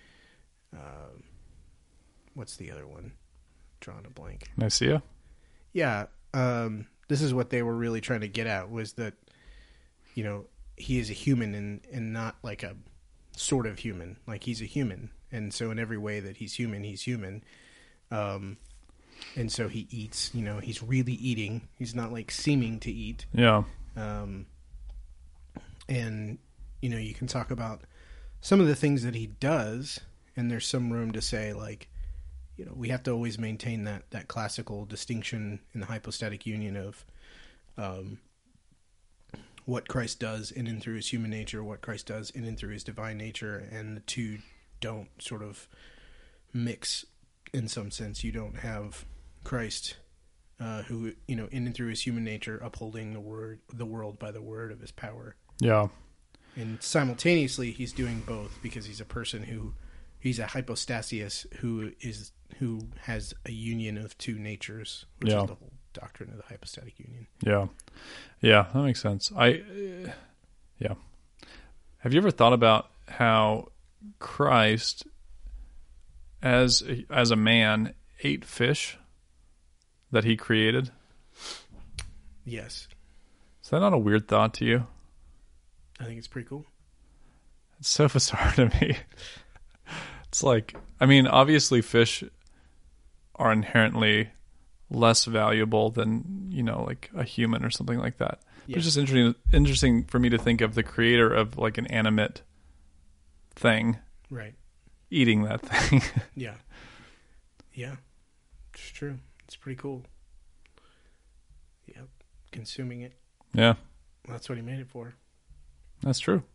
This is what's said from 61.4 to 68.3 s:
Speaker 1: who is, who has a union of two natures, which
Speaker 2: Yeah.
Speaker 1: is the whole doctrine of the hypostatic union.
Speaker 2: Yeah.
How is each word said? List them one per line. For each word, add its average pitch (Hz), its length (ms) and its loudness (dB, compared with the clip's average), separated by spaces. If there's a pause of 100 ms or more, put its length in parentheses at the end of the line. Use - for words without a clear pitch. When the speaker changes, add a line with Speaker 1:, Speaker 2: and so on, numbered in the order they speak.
Speaker 1:
who 113 420 -6
is, 107 320 -12 (280)
who 113 200 -4 (220)
has 110 320 -6 (120)
a 120 60 -10
union 113 460 -6
of 107 200 -12
two 110 220 -8
natures, 107 640 -12 (140)
which 107 140 2
Speaker 2:
Yeah. 104 80 4
Speaker 1:
is 98 80 0
the 92 60 -12
whole - 180 -20 (200)
doctrine - 360 -16
of 113 80 -16
the 101 60 -16
hypostatic - 560 -18
union. 120 260 -18 (180)
Speaker 2:
Yeah. 101 240 2 (720)